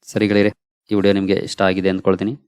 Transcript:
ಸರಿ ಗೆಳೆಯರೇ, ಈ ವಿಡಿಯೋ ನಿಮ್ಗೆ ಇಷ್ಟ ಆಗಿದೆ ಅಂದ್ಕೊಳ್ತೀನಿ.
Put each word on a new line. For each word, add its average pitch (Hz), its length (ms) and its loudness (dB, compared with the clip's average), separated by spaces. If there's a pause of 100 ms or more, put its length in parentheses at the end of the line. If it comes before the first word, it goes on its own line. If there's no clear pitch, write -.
ಸರಿ 107 240 0
ಗೆಳೆಯರೇ, 101 200 2 (380)
ಈ 104 100 -2
ವಿಡಿಯೋ 98 200 2
ನಿಮ್ಗೆ 98 180 0 (120)
ಇಷ್ಟ - 200 -6
ಆಗಿದೆ 92 240 0
ಅಂದ್ಕೊಳ್ತೀನಿ. 95 420 -2 (120)